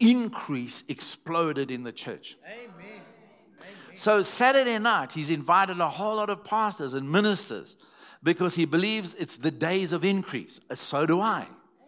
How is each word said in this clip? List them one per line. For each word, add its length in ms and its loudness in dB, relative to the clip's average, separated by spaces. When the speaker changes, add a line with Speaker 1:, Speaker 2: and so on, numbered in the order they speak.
Speaker 1:
increase 880 2
exploded 840 -2
in 120 -6
the 100 -10
church." 520 -12
Speaker 2:
Amen. 560 -18
Amen. 340 -20
Speaker 1:
So 260 4
Saturday 560 4
night, 360 2
he's 160 -4
invited 500 2
a 100 0
whole 280 -4
lot 120 -2
of 140 -6
pastors 500 -2
and 160 -4
ministers 680 0
because 340 2
he 100 2
believes 480 0
it's 240 -8
the 140 0
days 420 -2
of 100 -2
increase. 560 -2
Uh, 60 -6
so 300 0
do 160 2
I. 260 -2